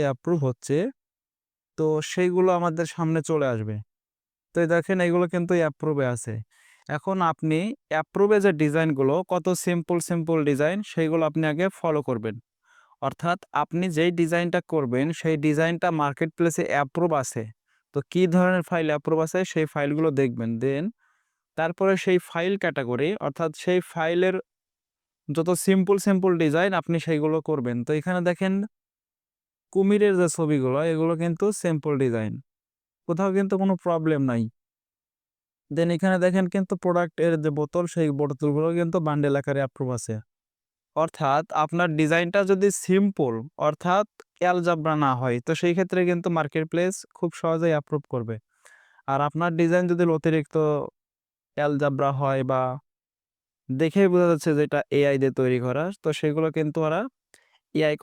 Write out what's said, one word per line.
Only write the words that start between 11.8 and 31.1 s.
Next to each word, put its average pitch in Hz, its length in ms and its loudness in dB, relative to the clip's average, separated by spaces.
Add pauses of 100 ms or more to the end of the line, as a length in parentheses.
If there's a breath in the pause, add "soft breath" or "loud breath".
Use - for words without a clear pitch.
ফলো 156 300 0
করবেন। 113 260 -4 (720 soft breath)
অর্থাৎ 170 320 -4 (240)
আপনি 175 220 -2 (120)
যেই 175 140 4 (100)
ডিজাইনটা 170 380 0 (140)
করবেন 135 320 0 (140)
সেই 160 160 0 (100)
ডিজাইনটা 165 440 0 (120)
মার্কেট 151 360 -2
প্লেসে 170 260 0 (100)
অ্যাপ্রুভ 151 380 0 (100)
আছে। 120 220 -6 (520)
তো 143 40 -2 (120)
কী 175 100 2 (140)
ধরনের 180 340 2
ফাইল 165 240 -2
অ্যাপ্রুভ 156 320 0
আছে 180 140 -2 (120)
সেই 156 220 0
ফাইলগুলো 151 380 0
দেখবেন। 123 380 -2 (120)
Then 139 220 -2 (720)
তারপরে 170 360 0 (100)
সেই 185 140 4 (120)
ফাইল 180 240 -2 (100)
ক্যাটাগরি, 139 460 -2 (180)
অর্থাৎ 160 240 -4 (120)
সেই 180 160 2 (120)
ফাইলের 175 440 0 (920)
যত 160 200 -2 (160)
সিম্পল, 190 320 4
সিম্পল 190 340 2 (120)
ডিজাইন 165 280 2 (100)
আপনি 165 240 -2
সেইগুলো 156 320 0 (120)
করবেন। 123 360 -2
তো 151 140 -4
এখানে 180 200 -2 (100)
দেখেন 190 240 -2 (1200)
কুমিরের 202 460 4
যে 175 160 4
ছবিগুলো, 143 440 0 (120)
এগুলো 165 220 0 (100)